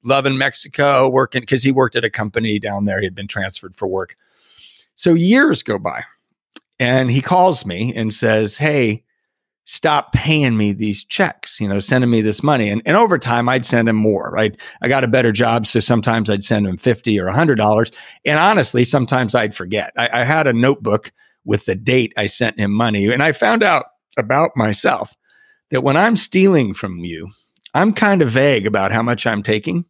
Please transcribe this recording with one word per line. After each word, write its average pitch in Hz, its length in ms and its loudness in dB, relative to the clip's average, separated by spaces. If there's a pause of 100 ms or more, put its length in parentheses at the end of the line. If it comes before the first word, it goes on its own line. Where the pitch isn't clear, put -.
"Love 135 220 0
in 135 140 0
Mexico," 135 720 0
working, 127 340 0
'cause 127 180 -2
he 135 100 2
worked 127 220 0
at 117 120 -2
a 104 40 -2
company 107 480 -4
down 101 280 -4
there. 98 120 -2
He 98 60 -2
had 92 100 -6
been 98 140 -12
transferred 95 480 -10
for 101 100 -6
work. 95 300 -6 (800)
So 175 160 2
years 220 500 2
go 104 160 -4
by, 73 260 -8 (760)
and 127 300 2
he 131 100 2
calls 180 460 2
me 101 280 -4
and 110 200 -4
says, 110 420 0
"Hey, 131 480 0 (680)
stop - 440 0
paying 143 420 2
me 104 160 0
these 104 320 -6
checks, - 560 -6
you 104 80 -4
know, 101 100 -2
sending 127 300 0
me 117 140 2
this 107 200 -2
money." 127 280 0
And, 110 160 -2
and 165 100 2
over 202 220 2
time, 120 320 0
I'd 127 160 -2
send 117 200 2
him 113 100 2
more, 107 360 0
right? 104 240 0 (240)
I - 80 -2
got 131 160 2
a 117 40 -2
better 120 220 2
job, 113 360 0
so - 120 0
sometimes 113 520 0
I'd 101 120 -2
send 104 240 0
him 90 120 -4
fifty 110 420 0
or 92 60 -4
a 95 80 -2
hundred 147 220 2
dollars. 107 360 2 (320)
And 151 140 0
honestly, 165 440 2
sometimes 127 520 0
I'd 110 200 0
forget. 95 440 -6
I, 120 240 0
I - 20 0
had 156 220 0
a 123 80 2
notebook 117 580 0 (320)
with 104 220 -2
the 98 80 -2
date 117 420 0
I 101 120 -2
sent - 300 -4
him 101 120 0
money. 107 420 0
And 135 100 0
I 156 100 2
found 226 300 0
out 170 220 2 (320)
about 131 400 0
myself 110 560 -2 (580)
that 127 120 0
when 139 160 2
I'm 214 180 2
stealing 180 560 2
from 92 320 -10
you, 85 240 -10 (460)
I'm 196 180 2
kind 196 300 2
of 123 80 2
vague 127 360 2
about 101 240 0
how 113 120 0
much 120 240 -2
I'm 104 160 -2
taking. 165 480 -2